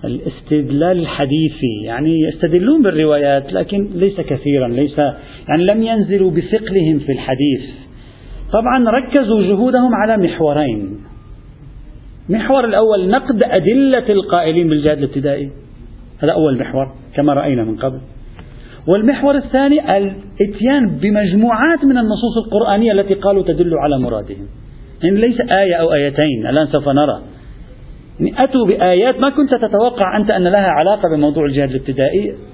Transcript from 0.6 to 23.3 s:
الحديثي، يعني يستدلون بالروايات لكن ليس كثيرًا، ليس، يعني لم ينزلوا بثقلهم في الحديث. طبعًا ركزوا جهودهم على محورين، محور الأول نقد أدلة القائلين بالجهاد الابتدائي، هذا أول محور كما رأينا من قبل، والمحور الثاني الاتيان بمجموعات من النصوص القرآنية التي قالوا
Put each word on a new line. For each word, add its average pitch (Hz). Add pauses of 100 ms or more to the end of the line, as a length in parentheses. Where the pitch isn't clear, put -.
الحديثي، 143
يعني 147
يستدلون 175
بالروايات 147
لكن 202
ليس 190
كثيرًا، 139
ليس، 135 (500)
يعني 160
لم 214
ينزلوا 196
بثقلهم 175
في 139
الحديث. 135 (920)
طبعًا 240
ركزوا 240
جهودهم 240
على 214
محورين، 143 (1300)
محور 240
الأول 208
نقد 240
أدلة 240
القائلين 175
بالجهاد 151
الابتدائي، 139 (680)
هذا 147
أول 151
محور 135 (220)
كما 143
رأينا 135
من 110
قبل، 131 (880)
والمحور 254
الثاني 277
الاتيان 202
بمجموعات 208
من 269
النصوص 226
القرآنية 214
التي 196
قالوا 196